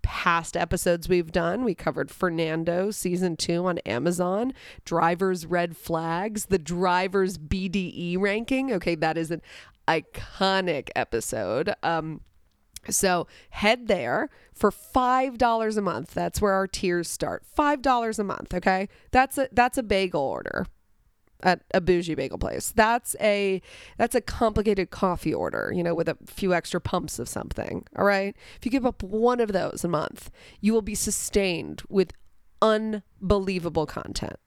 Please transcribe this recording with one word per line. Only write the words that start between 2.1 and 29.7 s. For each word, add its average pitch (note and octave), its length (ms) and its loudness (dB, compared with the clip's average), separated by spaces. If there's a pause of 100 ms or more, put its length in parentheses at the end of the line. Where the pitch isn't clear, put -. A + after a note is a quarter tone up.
Fernando E3 800 0
season F3+ 440 -2
two E3+ 300 -2
on F3 140 0
Amazon, F3+ 760 0 (320)
Driver's E3+ 640 0
Red E3+ 280 0
Flags, E3+ 720 -4
the F#3+ 140 2
Driver's F3+ 800 0
B F#3 300 -4
D F3+ 240 -2 (220)
E F3+ 40 0
ranking. A#3 540 0
Okay, F3 240 0
that D#3+ 220 0
is D#3+ 140 -4
an D#3+ 100 -6 (460)
iconic F3 1080 0
episode. A#2 760 -2 (100)
Um, D#3+ 380 -2 (680)
so F3+ 380 0 (220)
head A#3 380 0
there F3 420 0 (240)
for G3+ 180 2
five B3+ 680 0
dollars A3+ 380 2
a G#3+ 60 2
month. E3+ 320 -4
That's F3 280 -2
where G3+ 120 4
our F#3+ 140 2
tiers F3 420 -2
start. - 360 -4
Five D4 360 2
dollars A#3 360 2
a G#3+ 60 -2
month, - 300 -6
okay? F#3+ 340 2 (240)
That's C4 260 4
a, C#4 140 0
that's B3 260 4
a C4 60 0
bagel F#3+ 380 2
order - 460 -2 (760)
at F3+ 180 4 (140)
a F#3+ 60 6
bougie F3 340 2
bagel C#3 240 -4
place. - 360 -4
That's A3+ 440 2
a, G3+ 420 2 (360)
that's A#3+ 180 0
a A#3+ 60 4
complicated G#3+ 680 0
coffee E3+ 440 -2
order, - 420 -2
you F3 80 0
know, E3+ 100 0
with E3 160 0
a - 160 -4
few F#3 300 -2
extra E3+ 260 -2
pumps - 380 -4
of A#2 100 -6
something, - 560 -8 (100)
all - 100 2
right? G3 300 2 (220)
If - 80 -14
you A3 60 -2
give C4 140 0
up A#3 180 -2
one A3+ 360 2
of G#3+ 120 0
those - 320 -2